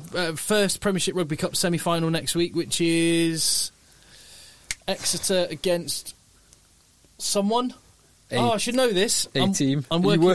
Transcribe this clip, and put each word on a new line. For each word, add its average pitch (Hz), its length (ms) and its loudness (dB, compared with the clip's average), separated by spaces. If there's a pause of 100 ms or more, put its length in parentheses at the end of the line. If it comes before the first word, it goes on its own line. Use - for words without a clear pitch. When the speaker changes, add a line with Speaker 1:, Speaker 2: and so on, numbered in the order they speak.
(160)
Speaker 1:
uh, 165 200 -2
first 202 440 0
Premiership 190 360 -2
Rugby 156 200 -2
Cup 160 180 -4
semi-final 170 560 0
next 151 240 -2
week, 170 220 0
which 170 240 -4
is 165 880 0 (1160)
Exeter 180 600 -2
against 170 640 -4 (1040)
someone. 226 560 0 (580)
Speaker 2:
A, 233 40 -4
Speaker 1:
Oh, 240 160 2
I 214 60 0
should 233 180 -2
know 254 160 4
this. 196 420 0
Speaker 2:
A 139 80 2
Speaker 1:
I'm, 196 100 4
Speaker 2:
team. 143 380 0
Speaker 1:
I'm 165 160 0
Speaker 2:
Are 185 80 4
you 165 60 4
Speaker 1:
working, 170 40 6 (100)